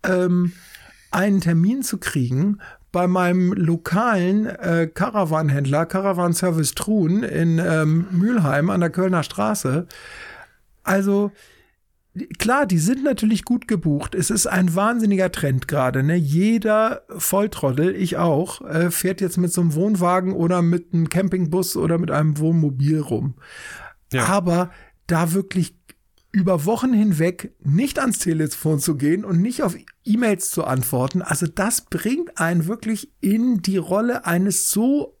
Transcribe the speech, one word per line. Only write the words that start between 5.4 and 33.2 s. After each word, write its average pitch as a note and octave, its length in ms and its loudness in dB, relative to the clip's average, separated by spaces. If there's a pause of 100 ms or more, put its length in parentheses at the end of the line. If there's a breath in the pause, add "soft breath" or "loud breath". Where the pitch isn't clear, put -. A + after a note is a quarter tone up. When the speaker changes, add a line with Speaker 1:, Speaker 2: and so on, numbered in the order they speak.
Speaker 1:
Caravan F3+ 480 0
Service E3 400 0
Truhen G3+ 500 0
in, E3 360 0
ähm, D#3+ 520 0
Mülheim F3 580 2
an F#3+ 100 0
der E3+ 100 0
Kölner F#3 340 0
Straße. F3 640 -2 (960 loud breath)
Also, G3+ 480 2 (1040 soft breath)
klar, C4 280 2
die F3+ 140 2
sind B3+ 240 0
natürlich A3+ 420 0
gut A#3+ 240 -2
gebucht. D#3 460 0
Es F3+ 140 -2
ist G#3 180 0
ein F#3 280 2
wahnsinniger G3+ 560 2
Trend C3 380 -2
gerade, C3 340 0
ne? D#3+ 120 2
Jeder G#3+ 880 2 (140)
Volltrottel, F3+ 800 0
ich F3+ 220 -2
auch, E3+ 440 0
äh, E3+ 300 0
fährt F#3 300 -2
jetzt F3+ 160 -2
mit F3 160 0
so F3+ 80 0
einem E3 120 2
Wohnwagen F#3 600 2
oder F3 280 2
mit E3+ 320 0
einem E3 160 2
Campingbus F#3 680 0
oder E3 200 0
mit E3+ 140 -2
einem D3+ 280 2
Wohnmobil D#3 600 2
rum. C3 360 -4 (760 loud breath)
Speaker 2:
Ja. B2 140 0
Speaker 1:
Aber F3 460 0 (360 loud breath)
da E3 240 0
wirklich F#3+ 440 -2 (580)
über F3+ 300 2
Wochen A#3 300 0
hinweg F3+ 580 0 (100)
nicht G3 380 0
ans C4 200 0
Telefon D#3 600 -2
zu D3+ 160 0
gehen D#3 300 0
und F3 160 2
nicht B3 220 0
auf F#3+ 120 -2 (300)
E-Mails A3 440 0
zu - 140 -4
antworten, C3 580 -2
also E3 240 -4
das G3 360 -2
bringt C#4 580 -6
einen E3 280 0
wirklich A3 520 -6
in A3 420 0